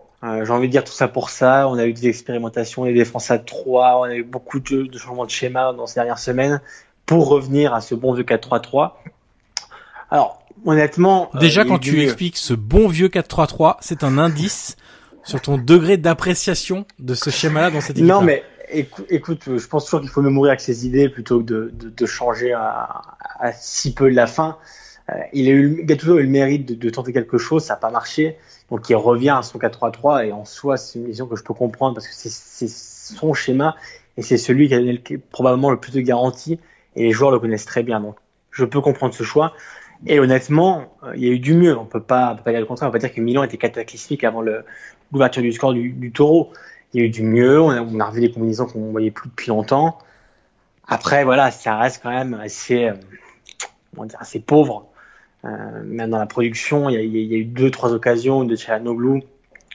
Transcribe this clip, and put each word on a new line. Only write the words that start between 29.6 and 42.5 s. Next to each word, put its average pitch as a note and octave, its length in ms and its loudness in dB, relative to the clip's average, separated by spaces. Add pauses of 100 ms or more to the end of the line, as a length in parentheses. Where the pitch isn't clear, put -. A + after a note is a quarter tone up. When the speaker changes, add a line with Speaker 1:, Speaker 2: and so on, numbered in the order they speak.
Speaker 1:
trois A#2 160 -4
trois C3 340 0
et G#2 80 -4
en G#2 140 -12
soi C#3 320 -4
c'est - 200 -14
une A#2+ 80 -10
vision A#2 200 -10
que A#2 100 -10
je G#2+ 60 -12
peux - 100 -10
comprendre B2 420 -2
parce A2+ 140 -12
que - 60 -18
c'est, - 160 -14
c'est - 380 -10
son - 640 -6
schéma C3+ 420 0 (400)
et A#2+ 60 -8
c'est A2+ 160 2
celui C3+ 300 4
qui C3 60 4
a A#2+ 40 4
donné B2 140 2 (180)
le, D3 80 -8
probablement C3 520 0
le B2 80 2
plus - 140 -16
de C3+ 80 0
garanties B2+ 580 -2 (380)
et - 60 -2
les A#2 100 4
joueurs C3+ 180 4
le B2+ 80 4
connaissent A2 280 -4
très - 160 -2
bien. A#2 180 -2
Donc G#2 160 -12 (340)
je C3 140 -2
peux C#3 160 0
comprendre C3+ 320 0
ce - 100 -10
choix D3+ 300 0 (540)
et D3 120 4
honnêtement, C#3+ 680 2 (160)
euh, B2+ 120 -14
il B2+ 80 -8
y B2 60 0
a B2 40 2
eu B2+ 60 0
du C3 140 0
mieux. E3+ 240 6
On A2+ 80 -10
peut G#2+ 180 -8
pas, B2 300 2
on A2 40 -8
peut G#2+ 80 -20
pas A#2 80 0